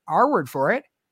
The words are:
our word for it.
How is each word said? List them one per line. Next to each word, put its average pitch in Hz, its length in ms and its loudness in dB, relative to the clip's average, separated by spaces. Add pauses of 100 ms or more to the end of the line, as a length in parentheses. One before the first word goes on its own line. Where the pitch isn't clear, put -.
our 226 240 2
word 160 180 -2
for 139 220 0
it. 269 140 -4 (260)